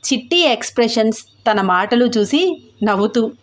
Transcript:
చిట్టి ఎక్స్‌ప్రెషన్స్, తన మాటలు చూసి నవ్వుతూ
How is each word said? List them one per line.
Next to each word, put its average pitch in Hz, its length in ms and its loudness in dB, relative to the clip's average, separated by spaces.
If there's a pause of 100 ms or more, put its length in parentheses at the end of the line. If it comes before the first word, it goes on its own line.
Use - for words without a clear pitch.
(120)
చిట్టి 277 280 -2
ఎక్స్‌ప్రెషన్స్, 233 800 0 (280)
తన 208 100 0
మాటలు 208 580 2
చూసి 311 440 0 (220)
నవ్వుతూ 214 460 0 (120)